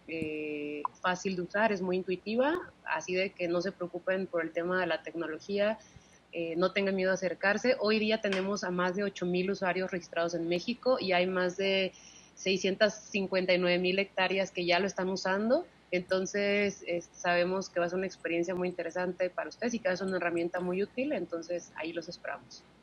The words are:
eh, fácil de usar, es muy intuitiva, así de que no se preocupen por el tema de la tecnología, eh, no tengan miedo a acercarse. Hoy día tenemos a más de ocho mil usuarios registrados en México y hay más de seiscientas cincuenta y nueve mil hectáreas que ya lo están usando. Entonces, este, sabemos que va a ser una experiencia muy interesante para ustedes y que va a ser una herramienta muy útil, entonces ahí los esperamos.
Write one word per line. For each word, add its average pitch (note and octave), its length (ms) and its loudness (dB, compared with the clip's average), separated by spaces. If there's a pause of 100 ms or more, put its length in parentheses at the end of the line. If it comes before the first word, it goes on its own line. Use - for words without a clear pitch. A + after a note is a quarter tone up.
eh, D3+ 760 -6 (180)
fácil F#3 340 0
de F3 80 -2
usar, G#3 300 2
es F#3 80 -2
muy F#3 160 0
intuitiva, A3 640 0 (260)
así F#3+ 300 -4
de F#3+ 160 0
que F3 180 -4
no F3 140 0
se F#3+ 100 -2
preocupen F3+ 540 -2
por E3+ 160 0
el D#3+ 100 -4
tema F3+ 280 0
de F3 60 2
la D#3+ 160 0
tecnología, E3+ 760 -2 (520)
eh, E3 260 -4
no F#3 160 2
tengan G3 220 2
miedo F#3+ 160 2
a F#3 40 4
acercarse. G3 640 2
Hoy G#3+ 180 4
día G#3+ 220 2
tenemos G3 420 0
a F3+ 80 -2
más F3+ 240 0
de G3+ 80 -2
ocho F#3+ 220 -4
mil F3+ 260 2
usuarios F#3 400 0
registrados E3+ 440 -2
en E3 120 -2
México A#3 540 0
y F#3 120 0
hay F3+ 140 4
más F3+ 300 0
de F#3+ 360 2 (420)
seiscientas G3 760 2
cincuenta F#3 440 2
y F3+ 40 6
nueve F3 200 4
mil F3+ 200 2
hectáreas F#3+ 520 0
que F3 160 -4
ya F3 120 6
lo G3 80 2
están F#3 220 -2
usando. G#3 580 2 (240)
Entonces, G3 960 0
este, E3+ 300 -4
sabemos F3+ 540 2
que F3+ 100 0
va F3 60 2
a - 20 0
ser F3+ 80 -4
una F#3+ 100 0
experiencia E3+ 480 -2
muy F3+ 140 0
interesante F3+ 600 -2
para D#3 180 -6
ustedes A#3+ 240 -4
y A#3 60 -2
que F#3 100 -2
va F#3 60 2
a - 20 0
ser G3 100 -4
una F#3 120 0
herramienta E3+ 420 0
muy F3+ 220 0
útil, C4+ 300 -2
entonces E3+ 640 -6
ahí E3 180 -6
los E3 160 -8
esperamos. - 520 -12 (200)